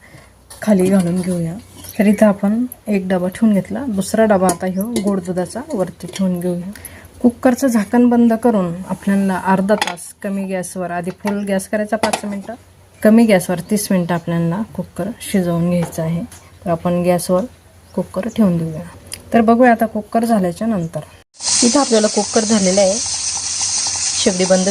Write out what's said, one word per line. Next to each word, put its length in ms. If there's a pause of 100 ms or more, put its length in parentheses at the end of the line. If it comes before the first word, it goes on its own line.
(600)
खाली 280
घालून 320
घेऊया. 320 (460)
तर 60
इथं 200
आपण 400 (220)
एक 200
डबा 220
ठेवून 240
घेतला, 340
दुसरा 380
डबा 220
आता 180
ह्यो 200 (180)
गोड 160
दुधाचा 500
वरती 380
ठेवून 320
घेऊया. 320 (500)
कुकरचं 460
झाकण 420
बंद 240
करून 400 (160)
आपल्याला 560
अर्धा 320
तास 360 (100)
कमी 220
गॅसवर, 460
आधी 220
फुल 320
गॅस 220
करायचा 300
पाच 280
मिनटं, 280 (480)
कमी 240
गॅसवर 340 (120)
तीस 200
मिनटं 220
आपल्याला 480 (140)
कुकर 340 (120)
शिजवून 480
घ्यायचं 340
आहे. 200 (420)
तर 40
आपण 340
गॅसवर 420 (500)
कुकर 320
ठेवून 300
देऊया. 260 (500)
तर 80
बघूया 300
आता 140
कुकर 400
झाल्याच्या 420
नंतर. 320 (640)
इथं 160
आपल्याला 280
कुकर 360
झालेला 380
आहे, 120 (1200)
शेगडी 280
बंद 260